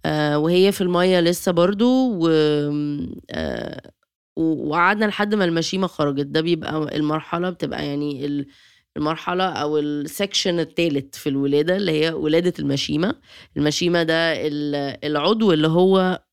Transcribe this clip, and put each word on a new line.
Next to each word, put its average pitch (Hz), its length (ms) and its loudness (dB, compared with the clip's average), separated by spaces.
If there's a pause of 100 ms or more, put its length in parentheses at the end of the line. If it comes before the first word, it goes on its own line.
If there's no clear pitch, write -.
آه، 151 340 0
وهي 180 320 4
في 196 100 -4
المية 180 380 4
لسه 175 320 0
برضو، 208 720 2
و، 165 40 4 (1000)
آه، 71 500 -8 (560)
و-، 160 320 -2
وقعدنا 185 360 2
لحد 208 300 -2
ما 196 100 2
المشيمة 170 420 0
خرجت. 143 380 -2
ده 151 160 0
بيبقى 156 560 -2
المرحلة، 156 520 -2
بتبقى 147 380 -8
يعني 143 380 -6
ال-، 143 200 -4 (520)
المرحلة 165 460 -2
أو 151 340 -2
السكشن 147 840 -2
التالت 156 560 -2
في - 140 -4
الولادة، 143 480 2
اللي 190 140 0
هي 156 200 2
ولادة 165 480 0
المشيمة. 147 560 -2 (420)
المشيمة 170 460 2
ده 160 440 0
ال-، 143 560 -4
العضو 151 500 2
اللي 156 140 4
هو 185 540 4 (100)